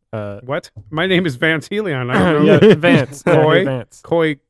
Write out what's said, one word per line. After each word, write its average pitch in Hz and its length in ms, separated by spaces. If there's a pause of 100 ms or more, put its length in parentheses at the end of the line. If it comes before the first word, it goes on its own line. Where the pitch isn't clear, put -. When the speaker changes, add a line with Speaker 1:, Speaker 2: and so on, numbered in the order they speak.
(120)
Speaker 1:
Uh, 104 320
Speaker 2:
What? 143 260 (200)
My 165 180
name 185 180
is 131 120
Vance 160 320
Helion. 143 440
I 180 200
Speaker 1:
<laughs> - 0
Speaker 2:
don't 151 120
know. - 160
Speaker 1:
yeah, 208 140
Vance. 156 480
Speaker 2:
Coy? 165 400
Speaker 1:
Vance. 131 400
Speaker 2:
Coy 160 320 (140)